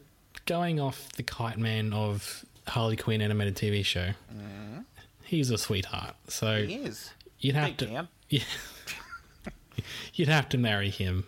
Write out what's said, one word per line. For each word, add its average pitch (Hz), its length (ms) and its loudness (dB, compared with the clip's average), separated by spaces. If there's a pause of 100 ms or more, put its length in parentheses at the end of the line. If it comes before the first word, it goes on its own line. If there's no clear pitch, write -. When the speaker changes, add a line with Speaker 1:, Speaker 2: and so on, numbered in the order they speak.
(460)
Speaker 1:
going 170 340 2
off 135 320 -2
the - 100 -6
Kite 113 360 -4
Man 110 340 2
of 104 520 -2 (220)
Harley 113 300 2
Quinn 110 260 2
animated 104 340 2
T 107 140 2
V 101 120 2
show, 92 280 0 (240)
Speaker 2:
Mm. 104 500 -10 (400)
Speaker 1:
he's 143 260 2
a 113 80 2
sweetheart. - 560 -2 (120)
So 107 400 0
Speaker 2:
He 185 80 -4
is. 214 360 -8 (280)
Speaker 1:
you'd 135 160 2
have 147 140 2
Speaker 2:
Deep 123 100 -6
Speaker 1:
to, 123 80 -2
Speaker 2:
down. 135 220 -6 (100)
Speaker 1:
<laughs> - 100 -20
yeah. 135 140 2 (1700)
You'd 156 140 2
have 151 220 6
to 135 80 4
marry 104 320 4
him. 95 380 0